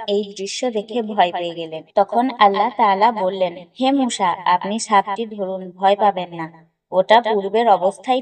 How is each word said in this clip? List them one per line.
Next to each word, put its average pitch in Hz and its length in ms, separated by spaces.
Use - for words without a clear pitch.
এই 202 300
দৃশ্য 196 340
দেখে 220 320
ভয় 202 300
পেয়ে 175 220
গেলেন। 160 280
তখন 233 440
আল্লাহ 202 380
তাআলা 208 360
বললেন, 185 440
"হে 262 120
মূসা, 247 360
আপনি 180 340
সাপটি 214 480
ধরুন, 190 440
ভয় 190 260
পাবেন 185 380
না, 160 300
ওটা 185 300
পূর্বের 214 480
অবস্থায় 196 520